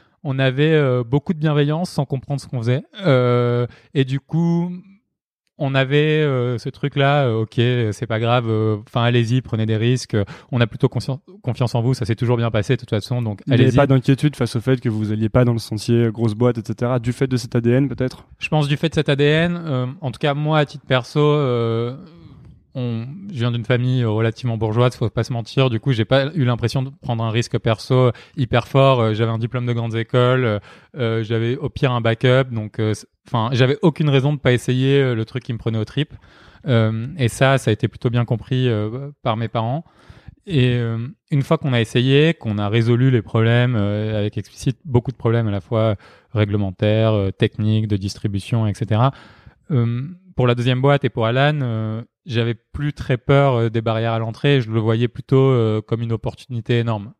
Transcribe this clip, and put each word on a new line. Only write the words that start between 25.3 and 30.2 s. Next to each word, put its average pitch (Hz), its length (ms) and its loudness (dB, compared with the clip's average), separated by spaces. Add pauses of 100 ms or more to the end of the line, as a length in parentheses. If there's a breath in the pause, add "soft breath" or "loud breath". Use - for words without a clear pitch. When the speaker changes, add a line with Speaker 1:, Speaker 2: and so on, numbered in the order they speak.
Speaker 1:
mentir, 127 380 0
du 113 80 0
coup, 139 140 0
j'ai 110 120 2
pas 135 300 0
eu 143 100 0
l'impression 123 380 0
de 135 80 -8 (100)
prendre 113 220 -4
un 113 80 -2
risque 117 300 -2
perso 127 500 2 (260 loud breath)
hyper 120 300 0
fort, 135 320 4
euh, 110 160 2
j'avais 113 160 0
un 113 80 -2
diplôme 120 280 -4
de 120 60 -2
grandes 117 220 -4
écoles, 123 500 2